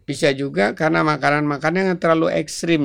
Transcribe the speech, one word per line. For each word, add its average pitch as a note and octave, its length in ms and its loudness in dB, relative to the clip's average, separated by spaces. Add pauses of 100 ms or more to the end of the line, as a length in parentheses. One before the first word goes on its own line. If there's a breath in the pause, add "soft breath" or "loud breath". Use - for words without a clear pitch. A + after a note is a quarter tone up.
Bisa C#3+ 240 0
juga C#3 400 -2
karena E3 320 0
makanan-makanan D3 880 0
yang F3 80 -4
terlalu E3 320 2
ekstrim E3 520 -2